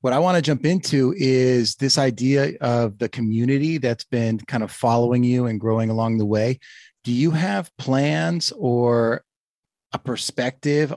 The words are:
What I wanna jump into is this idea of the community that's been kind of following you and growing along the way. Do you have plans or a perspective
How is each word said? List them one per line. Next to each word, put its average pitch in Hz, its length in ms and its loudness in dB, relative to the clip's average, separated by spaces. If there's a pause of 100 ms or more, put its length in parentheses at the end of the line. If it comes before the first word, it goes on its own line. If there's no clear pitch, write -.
What 127 100 0
I 131 60 2
wanna 175 240 2
jump 139 220 0
into 147 520 2
is 127 600 2
this 135 220 0
idea 135 600 0
of 117 380 0
the 113 100 -2
community 131 720 0
that's 120 260 -2
been 113 340 -2
kind 110 240 -6
of 104 80 -6
following 120 540 2
you 123 220 2
and 110 120 -4
growing 113 320 0
along 113 280 0
the 107 80 0
way. 110 320 0 (440)
Do 120 100 -4
you 139 200 2
have 185 460 -2
plans 156 760 -2
or 120 720 0 (680)
a - 60 -4
perspective 139 1000 -4